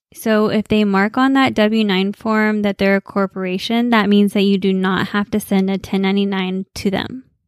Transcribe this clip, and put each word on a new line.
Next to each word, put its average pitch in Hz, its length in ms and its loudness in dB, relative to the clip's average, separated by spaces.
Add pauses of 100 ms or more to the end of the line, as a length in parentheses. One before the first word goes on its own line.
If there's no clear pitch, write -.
(140)
So 214 340 0
if 214 220 -2
they 214 160 2
mark 202 320 0
on 269 160 2
that 262 200 2
W 214 300 2
nine 196 300 0
form 214 480 -2
that 202 160 -2
they're 196 180 2
a 196 60 0
corporation, 196 880 -4
that 214 180 2
means 202 240 4
that 208 120 0
you 196 140 2
do 190 140 0
not 190 380 -2
have 208 220 -4
to 214 100 -2
send 190 280 0
a 190 80 -2
ten 190 260 -4
ninety-nine 190 720 -2
to - 140 -4
them. 254 360 -6 (220)